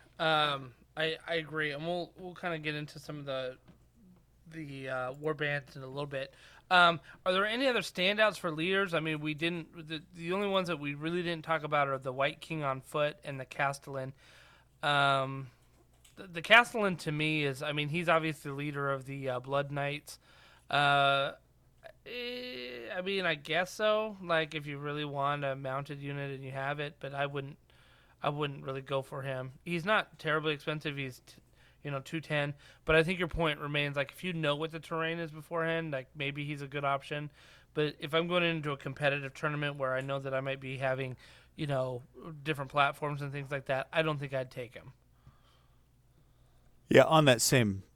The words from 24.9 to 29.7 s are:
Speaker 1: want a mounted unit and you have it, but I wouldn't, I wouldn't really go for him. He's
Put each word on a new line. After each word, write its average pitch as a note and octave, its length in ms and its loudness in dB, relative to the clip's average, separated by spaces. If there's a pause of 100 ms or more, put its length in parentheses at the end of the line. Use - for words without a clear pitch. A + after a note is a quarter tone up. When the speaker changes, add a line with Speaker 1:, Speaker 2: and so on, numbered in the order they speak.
Speaker 1:
want C#3+ 400 0
a C3+ 120 -2
mounted C#3 440 -6
unit C#3 320 -6
and C3+ 120 -10
you C3 80 -8
have C#3 280 -4
it, D3 200 -8
but C#3 140 -8
I C#3 120 -2
wouldn't, C#3 320 -8 (640)
I - 80 0
wouldn't D3 340 -4
really C3+ 180 -6
go C3+ 200 -2
for C#3 200 -10
him. C3 300 -6 (120)
He's E3+ 200 -2